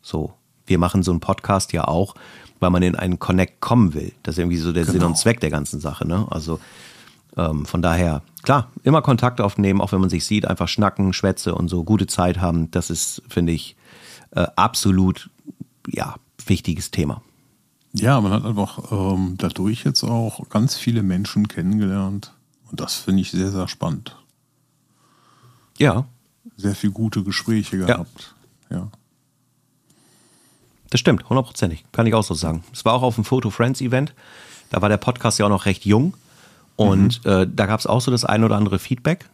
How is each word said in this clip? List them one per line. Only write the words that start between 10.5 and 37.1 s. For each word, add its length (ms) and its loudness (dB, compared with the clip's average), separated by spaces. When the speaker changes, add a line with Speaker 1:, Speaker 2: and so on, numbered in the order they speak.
Speaker 1:
schnacken, 440 0
Schwätze 440 -2
und 120 -2
so, 140 -2
gute 240 2
Zeit 340 0
haben. 300 0
Das 200 -2
ist, 380 -6
finde 240 0
ich, 220 -6
äh, 240 0
absolut, 760 2
ja, 260 -6
wichtiges 460 -2
Thema. 300 -4
Speaker 2:
Ja, 280 2
man 100 2
hat 140 0
einfach, 460 -4
ähm, 440 0
dadurch 480 -4
jetzt 200 0
auch 440 -2
ganz 280 0
viele 260 0
Menschen 460 0
kennengelernt. 840 -2
Und 100 -10
das 140 -6
finde 260 0
ich 120 -4
sehr, 180 -2
sehr 180 -4
spannend. 480 -8
Speaker 1:
Ja. 280 2
Speaker 2:
Sehr 180 -2
viel 160 -2
gute 320 -2
Gespräche 560 -2
Speaker 1:
Ja. 80 -2
Speaker 2:
gehabt. 480 -4
Ja. 180 -6
Speaker 1:
Das 100 0
stimmt, 280 0
hundertprozentig. 640 -4
Kann 140 0
ich 80 2
auch 100 4
so 100 -4
sagen. 280 -4
Es 120 -16
war 100 2
auch 80 0
auf 120 2
dem 100 -2
Photo 260 0
Friends 300 -2
Event. 320 -2
Da 120 0
war 60 4
der 100 4
Podcast 400 0
ja 80 2
auch 40 4
noch 160 0
recht 200 -2
jung. 280 4
Und, 480 4